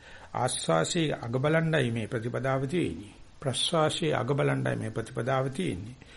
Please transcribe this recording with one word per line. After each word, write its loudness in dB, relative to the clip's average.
ආස්වාසියේ 2
අග -4
බලණ්ඩයි 2
මේ -2
ප්‍රතිපදාව -2
තියෙන්නේ. -2
ප්‍රස්වාසයේ 2
අග 2
බලණ්ඩයි 2
මේ -4
ප්‍රතිපදාව -2
තියෙන්නේ. -4